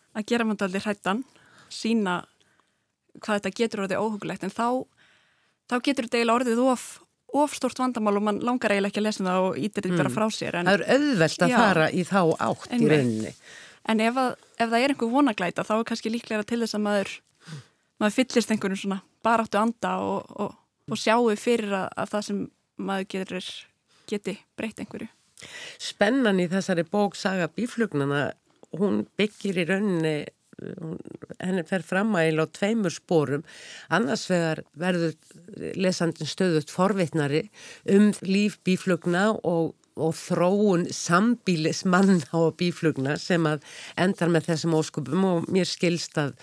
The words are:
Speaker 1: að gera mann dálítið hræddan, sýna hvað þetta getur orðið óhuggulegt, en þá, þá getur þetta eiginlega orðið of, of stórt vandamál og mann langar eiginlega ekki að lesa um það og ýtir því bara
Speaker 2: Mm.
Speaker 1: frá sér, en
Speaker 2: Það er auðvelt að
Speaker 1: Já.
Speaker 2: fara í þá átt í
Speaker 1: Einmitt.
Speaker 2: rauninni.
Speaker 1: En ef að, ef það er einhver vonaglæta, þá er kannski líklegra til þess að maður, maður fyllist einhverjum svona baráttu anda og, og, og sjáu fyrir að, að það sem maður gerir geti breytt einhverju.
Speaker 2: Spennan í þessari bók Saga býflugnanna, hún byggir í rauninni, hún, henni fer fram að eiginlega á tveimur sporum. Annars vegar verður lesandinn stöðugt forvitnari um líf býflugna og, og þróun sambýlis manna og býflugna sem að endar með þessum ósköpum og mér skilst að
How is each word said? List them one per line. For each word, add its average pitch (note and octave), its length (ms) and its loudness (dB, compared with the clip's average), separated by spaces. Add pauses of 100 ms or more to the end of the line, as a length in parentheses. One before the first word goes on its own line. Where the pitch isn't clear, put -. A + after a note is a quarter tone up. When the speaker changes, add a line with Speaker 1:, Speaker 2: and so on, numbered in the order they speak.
(160)
Speaker 1:
að G#3 100 -4
gera A#3 220 2
mann G#3+ 100 0
dálítið F#3+ 300 -2
hræddan, G#3 360 -4 (460)
sýna A3 460 0 (1040)
hvað G#3 220 -2
þetta F#3+ 140 -4
getur A3+ 280 -2
orðið F#3+ 180 -2
óhuggulegt, G3+ 420 -6
en F#3 120 -6
þá, A#3 120 0 (1040)
þá B3 140 -2
getur C4 240 0
þetta A#3 120 0
eiginlega A#3 200 4
orðið A#3+ 240 0
of, C4 220 2 (440)
of C#4+ 260 0
stórt - 260 -4
vandamál A#3 360 0
og G#3 60 -2
mann G#3 160 0
langar A#3+ 320 0
eiginlega G3+ 220 0
ekki G#3 80 -2
að G#3+ 80 0
lesa G#3 140 -4
um F#3 40 0
það F#3 200 2
og F#3 120 -2
ýtir G3+ 280 -4
því F3+ 100 0
bara F#3 120 2
Speaker 2:
Mm. B3 60 -4
Speaker 1:
frá G#3+ 160 0
sér, - 240 -6
en F3 100 -2
Speaker 2:
Það F#3+ 140 6
er - 60 -6 (100)
auðvelt A#3 480 2
að E3+ 80 4
Speaker 1:
Já. A#3+ 60 2
Speaker 2:
fara F#3 340 6
í F3+ 120 0
þá F#3+ 180 2 (160)
átt - 260 -2
í - 80 -16
Speaker 1:
Einmitt. - 200 4
Speaker 2:
rauninni. A#2+ 420 2 (520)
Speaker 1:
En A3 140 2
ef A3+ 160 2
að, C4 160 0 (280)
ef A#3 100 0
það A#3 100 2
er C#4 140 2
einhver A#3 180 -2
vonaglæta, A#3+ 540 2
þá A3 100 -2
er A3+ 80 2
kannski A3+ 280 -6
líklegra A3 340 -4
til A#3 160 -4
þess A3 140 -4
að G#3 60 -2
maður, G#3 320 0 (840)
maður G#3 160 0
fyllist B3 360 2
einhverjum G3 280 -2
svona G3 220 -6 (180)
baráttu A3+ 400 0
anda A3 400 -2
og, G3 320 -4
og, - 240 -8 (320)
og A3 100 -6
sjáu A3+ 380 2
fyrir A3+ 360 0
að, F#3+ 200 -2
að - 180 -6
það G#3 140 -4
sem G3+ 180 -4 (340)
maður F#3+ 320 -4
gerir F#3+ 420 -8 (580)
geti G3+ 300 -6 (160)
breytt G#3+ 260 -8
einhverju. - 300 -12 (680)
Speaker 2:
Spennan G#3 640 2
í F3+ 80 2
þessari F3 380 0
bók G3+ 300 0
Saga F#3 320 -2
býflugnanna, D3 840 -2 (420)
hún G3+ 300 0 (120)
byggir G3 420 -2
í F3 100 0
rauninni, F3 480 0 (440)
hún, D#3+ 380 -10 (400)
henni F#3 280 -2
fer F#3 160 -4
fram G3 320 0
að E3 140 4
eiginlega D#3 180 2
á - 120 -8
tveimur G#3 360 0
sporum. C#3+ 500 0 (440)
Annars A3+ 400 0
vegar E3 340 0 (100)
verður E3 440 -2 (560)
lesandinn E3+ 580 -2
stöðugt E3 400 0
forvitnari E3 800 0 (360)
um G#3 360 6
líf G3 420 0
býflugna F#3 800 2
og, E3 340 -2 (160)
og D#3+ 260 -2
þróun F3+ 720 2
sambýlis F3 960 0
manna F#3 460 6
og E3 260 2
býflugna D#3 640 0
sem E3 260 0
að D3+ 220 -2 (280)
endar F3+ 360 2
með E3 180 4
þessum D#3+ 300 0
ósköpum D#3 480 -2
og F3 240 0
mér F3+ 180 2
skilst - 500 -2
að C#3+ 140 0 (120)